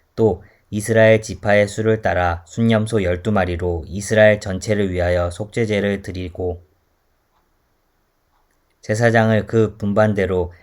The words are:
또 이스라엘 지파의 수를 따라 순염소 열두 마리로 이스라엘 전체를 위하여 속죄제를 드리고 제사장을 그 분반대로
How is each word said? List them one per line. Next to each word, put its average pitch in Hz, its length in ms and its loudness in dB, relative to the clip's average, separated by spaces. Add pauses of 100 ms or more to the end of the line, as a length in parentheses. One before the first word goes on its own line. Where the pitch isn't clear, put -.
(140)
또 107 300 0 (260)
이스라엘 110 500 4
지파의 104 460 0
수를 110 340 -2
따라 87 460 -2
순염소 110 560 0
열두 90 300 -2
마리로 87 560 -2
이스라엘 107 500 2
전체를 101 540 -4
위하여 87 380 0
속죄제를 101 720 -4
드리고 90 600 -8 (2250)
제사장을 110 640 2
그 110 300 0
분반대로 98 760 0 (100)